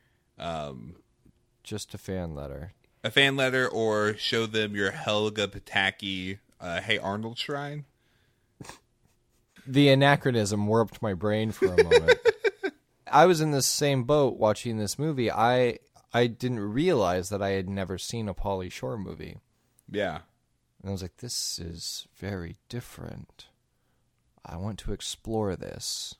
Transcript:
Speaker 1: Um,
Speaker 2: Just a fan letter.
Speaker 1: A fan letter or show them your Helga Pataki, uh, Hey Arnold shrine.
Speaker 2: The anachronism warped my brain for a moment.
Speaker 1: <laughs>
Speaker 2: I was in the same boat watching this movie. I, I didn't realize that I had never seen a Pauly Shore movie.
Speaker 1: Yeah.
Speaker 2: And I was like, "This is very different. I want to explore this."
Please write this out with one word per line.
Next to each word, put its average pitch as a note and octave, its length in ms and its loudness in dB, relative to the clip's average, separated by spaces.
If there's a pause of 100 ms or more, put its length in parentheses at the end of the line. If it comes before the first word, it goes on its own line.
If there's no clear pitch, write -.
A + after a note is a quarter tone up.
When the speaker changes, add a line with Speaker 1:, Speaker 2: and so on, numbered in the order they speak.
(380)
Speaker 1:
Um, D2 600 -10 (680)
Speaker 2:
Just - 300 -12
a G#2 40 -12
fan F2+ 380 -6
letter. C#2+ 380 -12 (300)
Speaker 1:
A A#2 80 -4
fan C#3 240 4
letter C3 320 2
or G#2+ 500 0
show A2+ 280 0
them G#2+ 300 -2
your G2+ 160 0
Helga G#2+ 560 -2
Pataki, G2 920 -4 (220)
uh, F2 200 -4
Hey G#2 160 0
Arnold A2 400 -6
shrine. C#3+ 480 -8 (1800)
Speaker 2:
The C#3 240 6
anachronism B2 800 4
warped A2 340 2
my G#2+ 120 -2
brain G#2+ 380 0
for F#4+ 160 0
a G#4+ 160 4
moment. A#4 360 6 (440)
Speaker 1:
<laughs> - 440 -12
Speaker 2:
I D3+ 180 8
was F3 160 6
in D#3 100 2
the C#3 100 2
same C#3 420 2
boat C3 340 4
watching G#2+ 400 0
this G#2 220 -4
movie. C3+ 320 0
I, A#2+ 480 2 (340)
I A#2+ 140 4
didn't A#2+ 320 -4
realize G#2 680 2
that G2+ 120 -2
I G2 100 0
had F#2+ 180 -2
never G2 280 -4
seen A2+ 300 -6
a F#2+ 60 -6
Pauly F#2 380 -4
Shore B2+ 260 -8
movie. - 400 -12 (520)
Speaker 1:
Yeah. G2 300 -4 (640)
Speaker 2:
And F#2+ 80 -10
I - 20 -4
was F#2+ 100 -6
like, F2+ 160 -12
"This - 420 -8
is E2 480 -12 (100)
very F2+ 400 -8 (100)
different. - 760 -14 (1000)
I - 120 -12
want F#2+ 220 -8
to - 120 -6
explore G#2+ 640 -4
this." - 640 -10